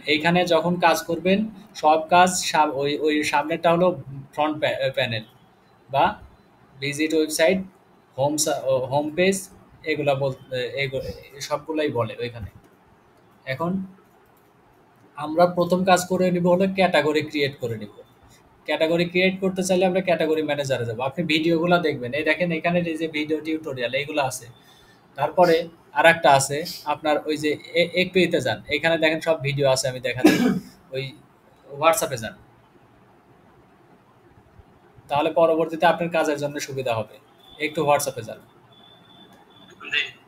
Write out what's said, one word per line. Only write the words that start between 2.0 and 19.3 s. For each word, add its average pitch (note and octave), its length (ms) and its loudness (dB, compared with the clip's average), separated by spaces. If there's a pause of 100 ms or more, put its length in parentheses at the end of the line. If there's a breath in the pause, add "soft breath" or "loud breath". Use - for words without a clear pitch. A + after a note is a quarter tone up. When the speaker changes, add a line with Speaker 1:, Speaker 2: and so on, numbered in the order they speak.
Speaker 1:
কাজ F3+ 200 6 (140)
সা-, D3+ 300 0
ওই, C#3+ 240 -2
ওই D3+ 260 0
সামনেরটা D#3 480 0
হলো F3 160 4 (460)
front D3+ 260 -2
প্যা-, C3 340 -2
প্যানেল A#2 300 -4 (680)
বা E3 280 2 (600)
visit C#3+ 340 0
website, D#3+ 460 2 (580)
home D3 200 0
সা-, C#3+ 280 -2
ও, C3 200 0
home D3 300 -2
page, F#3+ 340 0 (340)
এগুলা D3 320 -2
বল-, C3+ 400 -6
এগু-, B2+ 840 -8
সবগুলাই D3+ 480 -4
বলে A2+ 300 -4
ওইখানে। A#2 300 -10 (960)
এখন E3+ 380 -4 (1300)
আমরা D#3 300 0
প্রথম F3 380 0
কাজ F3+ 260 4
করে F#3 220 0
নিব F3 160 0
হলো F3+ 180 4 (100)
ক্যাটাগরি D#3 460 2
create D3 380 -2
করে A2+ 180 -6
নিব। G#2 120 -12 (760 soft breath)
ক্যাটাগরি D#3+ 400 0
create F#3 340 0